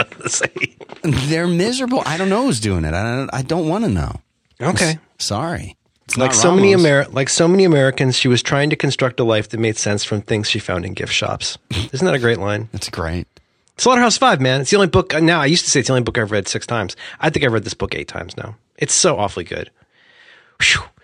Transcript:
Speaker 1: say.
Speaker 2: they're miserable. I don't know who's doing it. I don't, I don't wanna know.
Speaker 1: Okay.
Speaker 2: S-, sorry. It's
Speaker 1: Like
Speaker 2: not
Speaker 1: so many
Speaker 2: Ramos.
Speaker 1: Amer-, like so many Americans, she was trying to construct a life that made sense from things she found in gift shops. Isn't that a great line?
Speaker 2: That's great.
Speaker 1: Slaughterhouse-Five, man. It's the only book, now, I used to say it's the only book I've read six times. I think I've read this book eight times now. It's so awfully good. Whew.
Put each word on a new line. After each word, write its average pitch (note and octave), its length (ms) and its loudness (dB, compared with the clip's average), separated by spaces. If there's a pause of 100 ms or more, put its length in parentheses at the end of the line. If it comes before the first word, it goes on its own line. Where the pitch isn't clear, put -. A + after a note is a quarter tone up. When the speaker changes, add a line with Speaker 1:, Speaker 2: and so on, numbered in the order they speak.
(280)
Speaker 1:
say. - 480 -4 (260)
Speaker 2:
they're D#3 460 0
miserable. A#3+ 580 0
I D#3 120 -2
don't F#3+ 120 -2
know A3+ 160 2
who's E3 140 0
doing F#2+ 260 0
it. D#2 80 -2
I F2+ 80 -2 (140)
don't, C3+ 180 -4
I C3 80 -2
don't D#3+ 260 -2
wanna G3 220 0
know. D#2+ 320 -2 (400)
Speaker 1:
Okay. D#3+ 300 0
Speaker 2:
S-, D#3+ 60 -4 (200)
sorry. G#2+ 580 -6 (300)
It's - 120 -6
Speaker 1:
Like C3 140 2
Speaker 2:
not - 40 0
Speaker 1:
so F3 180 4
many G3 220 6
Speaker 2:
Ramos. F3 100 6
Speaker 1:
Amer-, C#3+ 260 4
like C3+ 180 -2
so E3 180 4
many F#3+ 160 6
Americans, C3+ 540 4
she - 100 0
was A#2+ 160 4
trying C#3+ 280 0
to D#3 40 2
construct C3+ 460 -2
a - 20 0
life A2 260 2
that A2 120 -6
made A2 160 0
sense G#2 260 -2
from G#2+ 180 -4
things G#2 280 -2
she A2 100 -2
found F#2 260 -4
in F#2+ 80 -8
gift - 200 -6
shops. - 440 -4 (360)
Isn't C3+ 120 -2
that F3 80 2
a C#3 60 0
great A#2 180 2
line? G#2 360 -4
Speaker 2:
That's - 160 -10
great. E2+ 380 -6 (500)
Speaker 1:
Slaughterhouse-Five, A#3+ 640 2
man. C3 200 2
It's C3 80 -4
the G3+ 60 4
only G3+ 140 4
book, F3+ 240 2 (100)
now, E3 160 4
I C#3 80 2
used - 160 2
to - 80 -2
say C#3+ 80 2
it's A#2 80 0
the C3 60 2
only B2 100 2
book A2+ 140 -4
I've G#2+ 120 0
read G2+ 180 -2
six - 200 -6
times. G#2+ 280 -4 (240)
I D#3+ 120 0
think D3+ 140 0
I've A#2 80 2
read G#2+ 100 0
this - 100 -10
book - 220 -6
eight - 140 -10
times F2 280 -12
now. - 180 -12 (220)
It's - 160 -4
so D3+ 240 2
awfully F#2 280 -4
good. - 260 -10 (920)
Whew. - 200 2 (220)